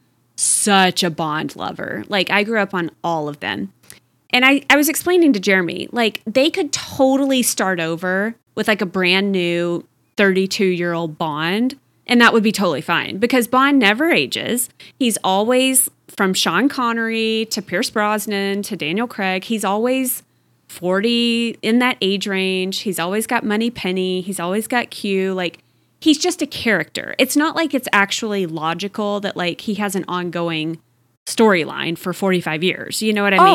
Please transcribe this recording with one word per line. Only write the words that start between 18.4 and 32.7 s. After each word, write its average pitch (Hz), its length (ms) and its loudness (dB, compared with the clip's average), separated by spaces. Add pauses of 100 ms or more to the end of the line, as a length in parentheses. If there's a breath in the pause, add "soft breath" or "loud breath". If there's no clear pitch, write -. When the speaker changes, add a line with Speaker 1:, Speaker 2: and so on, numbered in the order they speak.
Speaker 1:
to 196 120 -8
Daniel 170 320 -2
Craig, 190 360 -4
he's 220 200 -4
always 247 600 -2 (440)
forty, 233 960 0
in 226 180 2
that 247 220 2
age 196 260 0
range. 190 520 -2
He's 185 180 -4
always 190 300 -4
got 240 160 -2
Moneypenny. 185 760 -2
He's 185 180 -8
always 185 280 -4
got 247 220 -2
Q. 190 440 -2
Like, 180 260 -6 (400)
he's 311 180 4
just 349 240 -2
a 294 60 -4
character. - 720 -4
It's 269 160 0
not 302 220 0
like 320 160 -2
it's 262 180 -4
actually 202 540 0
logical 175 760 -4
that, 196 160 -6
like, 175 260 -4
he 214 140 -4
has 202 200 -4
an 190 120 -2
ongoing 170 720 -4 (480)
storyline 160 720 2
for 180 160 -6
forty-five 170 500 0
years. - 380 -2